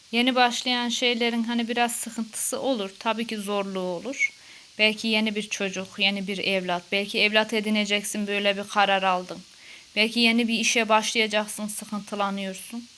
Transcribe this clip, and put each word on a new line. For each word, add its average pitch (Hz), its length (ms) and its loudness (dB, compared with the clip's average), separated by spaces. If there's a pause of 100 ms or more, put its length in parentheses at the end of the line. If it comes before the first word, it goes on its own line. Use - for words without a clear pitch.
(120)
Yeni 240 220 4
başlayan 240 540 2
şeylerin 233 560 0
hani 233 240 -2
biraz 240 280 0
sıkıntısı - 640 -4
olur. 214 380 0
Tabii 226 280 -2
ki 220 120 -6
zorluğu 196 420 -2
olur. 185 520 -4 (460)
Belki 214 300 2
yeni 220 260 2
bir 208 140 -4
çocuk, 190 500 -6
yeni 196 300 0
bir 196 100 -4
evlat. 180 440 0 (100)
Belki 202 280 0
evlat 214 320 4
edineceksin, 208 760 0
böyle 202 300 0
bir 202 120 -8
karar 196 340 4
aldın. 180 400 0 (540)
Belki 220 240 2
yeni 233 280 4
bir 226 100 0
işe 226 300 2
başlayacaksın, 214 800 2
sıkıntılanıyorsun. 202 1300 -6